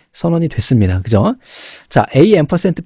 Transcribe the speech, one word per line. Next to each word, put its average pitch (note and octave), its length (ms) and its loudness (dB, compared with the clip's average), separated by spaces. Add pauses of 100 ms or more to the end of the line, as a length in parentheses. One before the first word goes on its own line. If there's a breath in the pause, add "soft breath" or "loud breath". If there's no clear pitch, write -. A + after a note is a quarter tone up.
(140)
선언이 E3+ 340 -2
됐습니다. G2 540 0
그죠? A2+ 340 0 (540 loud breath)
자, - 160 0 (100)
A G3 220 4
앰퍼센트 F3 480 -2